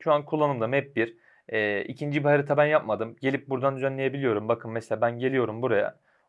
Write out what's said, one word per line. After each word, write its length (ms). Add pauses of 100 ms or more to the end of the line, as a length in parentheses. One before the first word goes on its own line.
Şu 120
an 120
kullanımda 440
map 280
bir. 200 (320)
E, 360
ikinci 400
bir 40
harita 280
ben 80
yapmadım. 560
Gelip 280
buradan 280
düzenleyebiliyorum. 720
Bakın 220
mesela 300
ben 180
geliyorum 440
buraya. 360 (300)